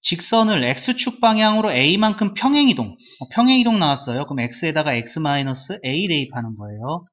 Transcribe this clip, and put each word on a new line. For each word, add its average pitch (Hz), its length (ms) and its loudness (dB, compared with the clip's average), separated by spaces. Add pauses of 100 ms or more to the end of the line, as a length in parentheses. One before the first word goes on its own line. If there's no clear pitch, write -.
직선을 214 600 2
X축 226 600 -2
방향으로 214 500 2
A만큼 202 640 2
평행 285 340 4
이동. 117 220 0
어, - 420 -18
평행 254 260 4
이동 226 200 2
나왔어요. 139 480 -2
그럼 143 140 -6
X에다가 151 520 -2
X 117 280 -4
마이너스 143 640 -4
A 151 240 -2
대입하는 120 500 -4
거예요. 110 560 -10